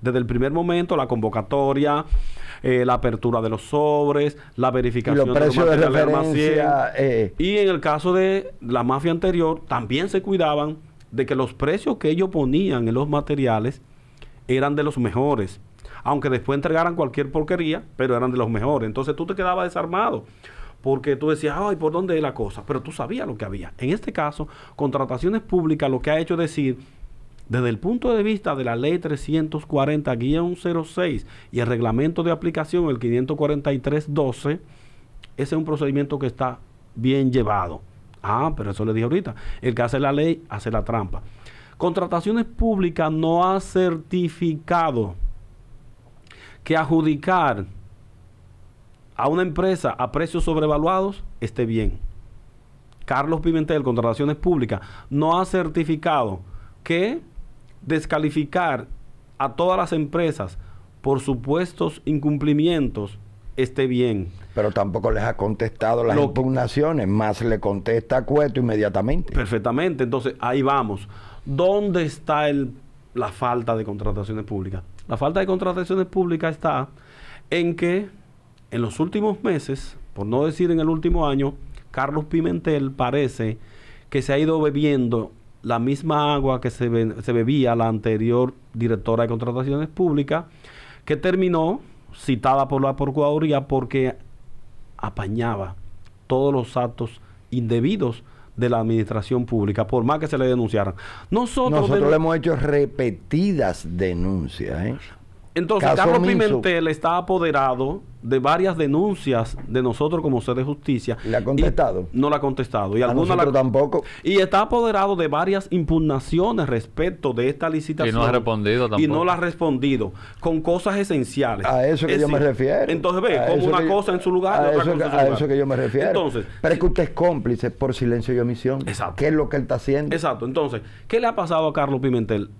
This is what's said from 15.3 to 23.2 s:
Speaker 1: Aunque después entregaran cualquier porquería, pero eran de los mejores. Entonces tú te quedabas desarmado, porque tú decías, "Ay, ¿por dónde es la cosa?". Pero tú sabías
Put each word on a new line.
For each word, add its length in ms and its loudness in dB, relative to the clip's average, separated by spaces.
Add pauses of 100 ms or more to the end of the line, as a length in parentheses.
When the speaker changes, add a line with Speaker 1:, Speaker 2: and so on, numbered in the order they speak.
Speaker 1:
Aunque 260 0
después 260 0
entregaran 380 0
cualquier 360 -2
porquería, 520 -2 (140)
pero 200 2
eran 140 0
de 80 -2
los 100 0
mejores. 380 0
Entonces 300 -4
tú 100 -6
te 80 -4
quedabas 320 0
desarmado, 580 -2 (560)
porque 360 0
tú 120 -2
decías, 300 0
"Ay, 180 0
¿por 160 -2
dónde 240 0
es 60 0
la 120 -2
cosa?". 320 -6
Pero 140 -2
tú 120 -14
sabías 340 -6